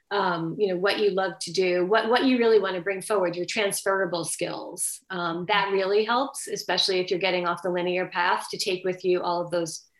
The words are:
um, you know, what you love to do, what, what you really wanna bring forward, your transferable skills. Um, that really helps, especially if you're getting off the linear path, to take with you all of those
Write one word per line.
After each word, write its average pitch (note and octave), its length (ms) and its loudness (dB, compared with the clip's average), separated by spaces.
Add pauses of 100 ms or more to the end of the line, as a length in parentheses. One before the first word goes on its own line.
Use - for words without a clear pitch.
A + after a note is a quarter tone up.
(100)
um, E3+ 480 -2
you G#3 100 2
know, F#3 80 0
what F#3 220 0
you G#3 120 4
love F#3+ 320 -2
to F3 100 -10
do, F3+ 340 2
what, A3 240 2
what B3 140 4
you B3+ 140 4
really A3+ 200 6
wanna F#3+ 220 -2
bring F#3+ 200 -4
forward, F3+ 360 0
your F3 100 -4
transferable F#3+ 800 -2
skills. - 760 -8 (100)
Um, F3 360 -4
that G3 260 2
really G3 320 2
helps, B3 440 -2
especially F#3 500 0
if F3+ 100 0
you're F#3 120 0
getting F3+ 260 0
off F3 160 -2
the F#3 80 -2
linear F3+ 360 0
path, F3+ 440 0
to F#3 80 -8
take F#3 260 -4
with F3+ 200 -4
you F3+ 180 2
all F3 180 0
of E3+ 120 -6
those E3+ 320 -4 (160)